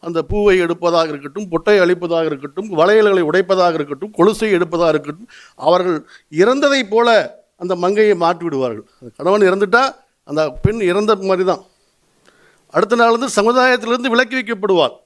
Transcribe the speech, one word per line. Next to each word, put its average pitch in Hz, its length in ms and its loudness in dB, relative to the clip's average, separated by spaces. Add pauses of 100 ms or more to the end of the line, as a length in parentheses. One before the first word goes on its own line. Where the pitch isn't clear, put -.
அந்த 170 200 -6
பூவை 208 360 2
எடுப்பதாக 170 500 0
இருக்கட்டும், 147 400 -10
பொட்டை 170 320 2
அழிப்பதாக 170 440 0
இருக்கட்டும், 147 440 -8
வளையல்களை 196 540 2
உடைப்பதாக 180 520 0
இருக்கட்டும், 147 380 -8
கொலுசை 214 400 2
எடுப்பதாக 170 360 0
இருக்கட்டும், 151 400 -4 (260)
அவர்கள் 175 440 0 (340)
இறந்ததை 269 520 2
போல 220 240 0 (480)
அந்த 180 200 -6
மங்கையை 196 400 2
மாற்றி 170 280 -2
விடுவார்கள். 131 480 -6
அந்த 123 240 -20
கணவன் 196 320 2
இறந்துட்டா 202 360 0 (440)
அந்த 151 140 -2 (100)
பெண் 220 280 -4
இறந்த 208 360 0
மாதிரி 190 280 -2
தான். 180 160 -2 (1120)
அடுத்த 202 220 0
நாள் 233 180 4
வந்து 240 140 -4
சமுதாயத்திலிருந்து 240 840 0
விலக்கி 240 240 0
வைக்கப்படுவாள். 196 580 -2 (120)